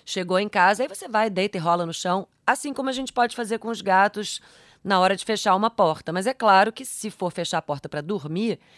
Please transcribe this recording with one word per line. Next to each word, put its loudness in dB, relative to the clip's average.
chegou -2
em 0
casa, 4
aí 0
você -12
vai, 2
deita -2
e -4
rola 2
no -6
chão, -2
assim 0
como -4
a -2
gente -8
pode 0
fazer -4
com -8
os -6
gatos 2
na 2
hora 4
de -12
fechar 2
uma 2
porta. 0
Mas -2
é -2
claro 6
que -16
se -10
for -6
fechar -4
a -2
porta -6
pra -8
dormir, -4